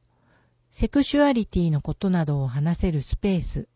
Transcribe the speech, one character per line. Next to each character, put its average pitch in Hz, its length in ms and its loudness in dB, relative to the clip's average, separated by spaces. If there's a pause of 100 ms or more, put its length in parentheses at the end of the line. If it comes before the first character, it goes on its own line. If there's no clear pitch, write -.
(680)
セ - 180 -2
ク 285 140 2
シ 285 160 0
ュ 285 80 6
ア 277 60 4
リ 233 160 0
テ 180 140 -2
ィ 165 100 2
の 143 100 0
こ 156 140 -6
と 196 160 -2
な 170 140 2
ど 143 180 -2
を 135 40 -2
話 143 300 -2
せ 185 140 0
る 151 100 -2
ス - 160 -4
ペ 196 200 0
ー 160 40 -2
ス。 - 340 -6